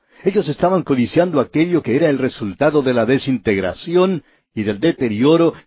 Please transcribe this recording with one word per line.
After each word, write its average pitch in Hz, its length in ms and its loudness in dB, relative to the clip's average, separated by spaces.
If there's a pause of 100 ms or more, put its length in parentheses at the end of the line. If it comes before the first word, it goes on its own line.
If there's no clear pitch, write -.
(240)
Ellos 190 240 0
estaban 175 340 0
codiciando 143 560 0
aquello 156 440 0
que 110 140 -2
era 156 120 2
el 143 100 0
resultado 127 640 -2
de 131 120 0
la 117 100 2
desintegración 131 1200 -2 (300)
y 110 100 -4
del 101 160 -4
deterioro 143 760 2 (120)